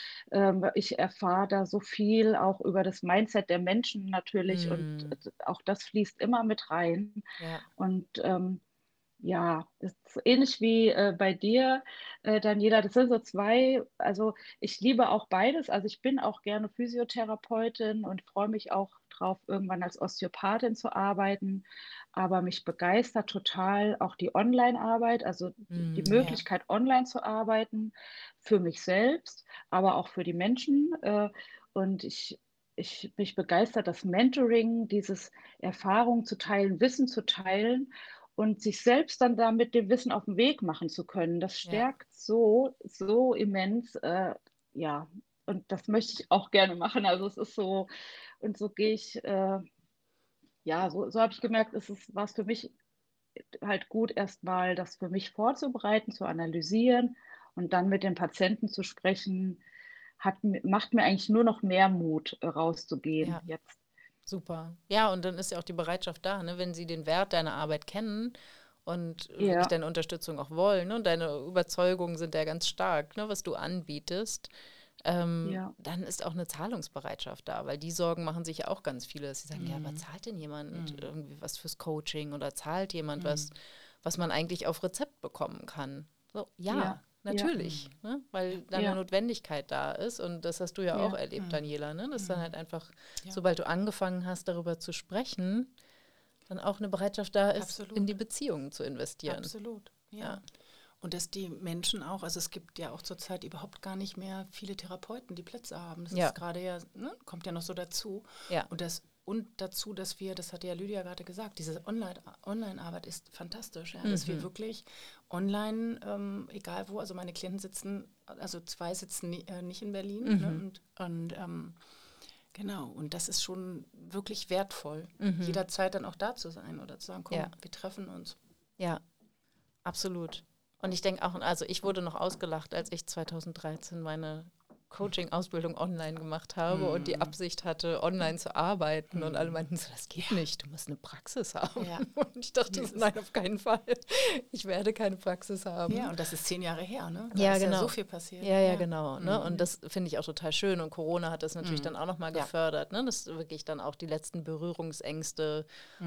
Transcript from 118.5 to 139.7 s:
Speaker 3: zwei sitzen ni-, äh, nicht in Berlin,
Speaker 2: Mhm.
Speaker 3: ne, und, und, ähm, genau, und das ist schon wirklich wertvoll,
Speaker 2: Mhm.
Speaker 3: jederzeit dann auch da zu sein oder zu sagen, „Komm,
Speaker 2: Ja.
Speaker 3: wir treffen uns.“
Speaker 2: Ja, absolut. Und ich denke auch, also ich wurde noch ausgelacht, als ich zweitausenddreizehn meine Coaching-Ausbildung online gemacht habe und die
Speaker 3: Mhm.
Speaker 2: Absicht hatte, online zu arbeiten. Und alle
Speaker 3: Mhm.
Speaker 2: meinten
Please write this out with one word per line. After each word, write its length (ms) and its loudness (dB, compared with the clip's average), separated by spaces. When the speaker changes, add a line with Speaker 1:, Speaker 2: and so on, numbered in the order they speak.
Speaker 3:
zwei 340 -8
sitzen 340 -8
ni-, 180 -8
äh, 140 -10
nicht 220 -12
in 80 -8
Berlin, 340 -6
Speaker 2:
Mhm. 140 4
Speaker 3:
ne, 80 0
und, 340 -6
und, 380 -6
ähm, 380 -10
genau, 360 -8
und 240 -8
das 160 -4
ist 140 0
schon 500 -8
wirklich 560 -10
wertvoll, 580 -4
Speaker 2:
Mhm. 220 2
Speaker 3:
jederzeit 540 0
dann 100 -4
auch 100 -10
da 200 -4
zu 160 -10
sein 280 -14
oder 200 -16
zu 80 -16
sagen, 160 -14
„Komm, 160 -4
Speaker 2:
Ja. 120 -6
Speaker 3:
wir 100 -16
treffen 380 -12
uns.“ 280 -14
Speaker 2:
Ja, 220 -2
absolut. 600 -6
Und 120 -2
ich 80 -2
denke 240 0
auch, 100 -2
also 320 0
ich 160 -6
wurde 180 0
noch 140 -6
ausgelacht, 600 -4
als 160 -6
ich 160 -10
zweitausenddreizehn 920 -8
meine 440 -6
Coaching-Ausbildung 880 -4
online 420 -4
gemacht 380 -8
habe 340 2
und 160 -2
die 80 0
Speaker 3:
Mhm. 60 0
Speaker 2:
Absicht 440 -6
hatte, 380 -2
online 340 0
zu 180 -8
arbeiten. 680 0
Und 120 -2
alle 140 0
Speaker 3:
Mhm. 40 -6
Speaker 2:
meinten 240 -4